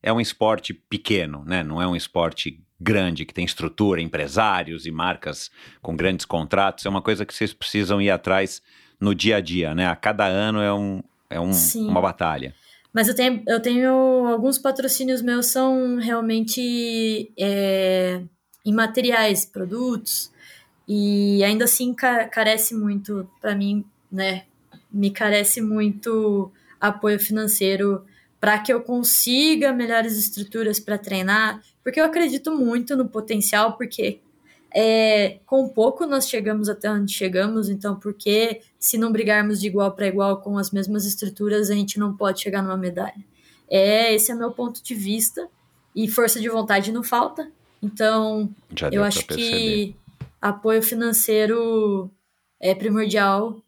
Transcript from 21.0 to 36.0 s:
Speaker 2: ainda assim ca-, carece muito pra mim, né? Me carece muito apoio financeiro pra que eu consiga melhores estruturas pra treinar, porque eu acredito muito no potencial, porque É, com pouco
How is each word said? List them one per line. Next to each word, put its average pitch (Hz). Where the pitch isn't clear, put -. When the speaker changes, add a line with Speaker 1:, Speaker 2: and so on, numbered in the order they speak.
Speaker 2:
ainda 214
assim 247
ca-, 240
carece 220
muito 202
pra 208
mim, 202
né? 190
Me 202
carece 208
muito 214
apoio 208
financeiro 202
pra 208
que 214
eu 240
consiga 262
melhores 226
estruturas 208
pra 208
treinar, 208
porque 254
eu 320
acredito 320
muito 247
no 254
potencial, 214
porque 214
É, 220
com 269
pouco 262